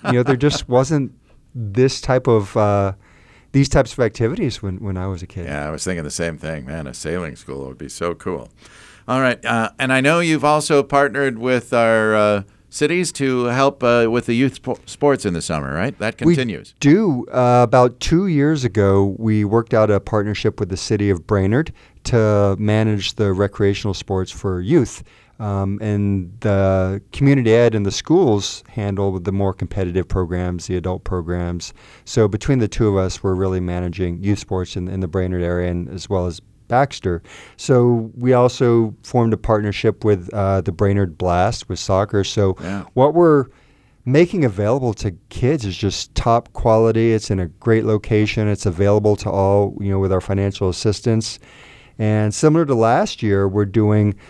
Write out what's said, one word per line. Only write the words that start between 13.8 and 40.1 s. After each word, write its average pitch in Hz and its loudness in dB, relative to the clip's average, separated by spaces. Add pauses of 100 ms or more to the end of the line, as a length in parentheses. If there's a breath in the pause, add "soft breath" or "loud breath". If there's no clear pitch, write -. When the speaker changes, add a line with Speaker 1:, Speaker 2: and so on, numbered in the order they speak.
Speaker 2:
uh, 120 2
with 120 -2
the 117 0
youth 131 0
spo-, - -8 (100)
sports - 0
in 92 0
the 82 -4
summer, 71 -6
right? 95 -4
That 110 -6
Speaker 1:
We 170 4
Speaker 2:
continues. 117 -6
Speaker 1:
do. 147 4
Uh, 123 4
about 123 4
two 185 2
years 147 2
ago, 98 2
we 107 2
worked 113 0
out 107 4
a 98 2
partnership 107 -2
with 101 -4
the 95 -4
city 101 0
of 87 -2
Brainerd 107 2 (320 soft breath)
to 104 2
manage 107 0
the 101 0
recreational 101 0
sports 92 -6
for 92 -6
youth. 120 0 (380 soft breath)
Um, 98 -4
and 101 -2 (100)
the 95 0 (120)
community 139 4
ed 117 6
and 104 0
the 98 0
schools 143 0
handle 98 -4
the 92 -4
more 95 0
competitive 92 -4
programs, 90 -4
the 95 -4
adult 92 -6
programs. 87 -6 (320 loud breath)
So 110 2
between 110 -2
the 110 0
two 107 0
of 98 2
us, 92 -2
we're 95 -2
really 92 -2
managing 87 -4
youth 98 -2
sports 92 -6
in, 90 -6
in 95 -6
the 92 -2
Brainerd 92 -2
area 87 -2
and 87 -4
as 76 -12
well 92 0
as 87 -8 (280)
Baxter. 120 -2 (320 loud breath)
So 120 2
we 127 2
also 120 2 (100)
formed 117 0
a 104 2
partnership 107 -2
with, 98 0